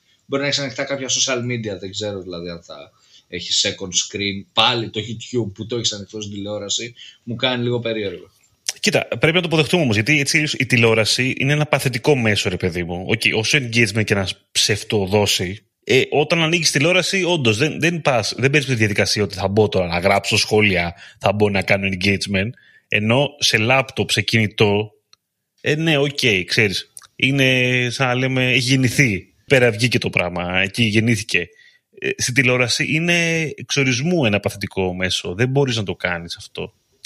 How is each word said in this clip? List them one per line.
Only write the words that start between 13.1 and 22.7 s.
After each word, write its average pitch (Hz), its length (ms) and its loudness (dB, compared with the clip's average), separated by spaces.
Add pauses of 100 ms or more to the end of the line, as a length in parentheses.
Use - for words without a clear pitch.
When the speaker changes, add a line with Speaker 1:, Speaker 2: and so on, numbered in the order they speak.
Speaker 2:
όσο 110 240 2
engagement 113 460 2
και 101 100 2
να 98 140 0 (240)
ψευτοδώσει, 98 1120 0 (200)
ε, 127 260 4
όταν 156 320 0
ανοίγεις 160 280 0
τηλεόραση, 180 540 0
όντως, 143 320 2
δεν, 143 240 0
δεν 170 200 0
πας, 127 360 0
δεν 127 140 2
παίρνεις 139 180 0
τη 131 60 0
διαδικασία 107 480 0
ότι 98 120 -2
θα 95 140 -2
μπω 101 200 4
τώρα 92 180 0
να 87 120 -4
γράψω 98 380 2
σχόλια, 98 580 2 (240)
θα 101 140 2
μπω 104 180 2
να 98 120 0
κάνω 98 300 0
engagement, 98 580 0 (380)